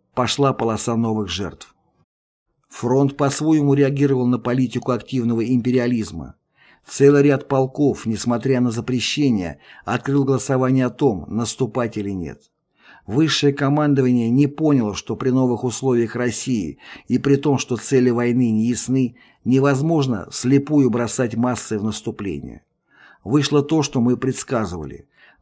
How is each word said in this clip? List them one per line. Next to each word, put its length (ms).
пошла 360
полоса 440
новых 340
жертв. 460
Фронт 480
по-своему 580
реагировал 500
на 140
политику 540
активного 520
империализма. 880
Целый 380
ряд 260
полков, 600
несмотря 520
на 120
запрещение, 880
открыл 380
голосование 640
о 20
том, 380
наступать 680
или 140
нет. 400
Высшее 480
командование 800
не 160
поняло, 480
что 200
при 140
новых 340
условиях 520
России 640
и 120
при 160
том, 240
что 180
цели 320
войны 400
не 160
ясны, 500
невозможно 840
слепую 580
бросать 460
массы 420
в 60
наступление. 800
Вышло 380
то, 220
что 180
мы 160
предсказывали. 920